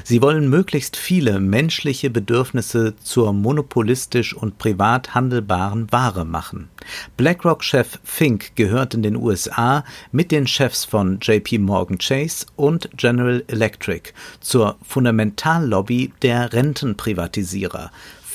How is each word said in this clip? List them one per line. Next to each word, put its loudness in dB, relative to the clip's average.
sie 2
wollen 4
möglichst 0
viele 2
menschliche 0
Bedürfnisse 0
zur 0
monopolistisch 0
und -6
privat 0
handelbaren -2
Ware 0
machen.“ -8
BlackRock-Chef 0
Fink -2
gehört 0
in 0
den 0
U 0
S -4
A 0
mit 0
den 2
Chefs -2
von 0
J 2
P -2
Morgan 0
Chase -4
und 0
General 2
Electric -4
zur 2
Fundamentallobby 0
der 2
Rentenprivatisierer. -4